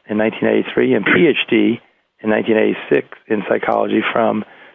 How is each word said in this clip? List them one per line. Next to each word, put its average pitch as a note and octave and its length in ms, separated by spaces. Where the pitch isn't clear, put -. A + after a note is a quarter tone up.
in G#2+ 80
nineteen A2 320
eighty-three B2 460
and G2+ 100
P E3+ 220
H B2 100
D A2 320
in A2 80
nineteen G#2+ 280
eighty-six G#2+ 500
in G#2 200
psychology A2 540
from A2 320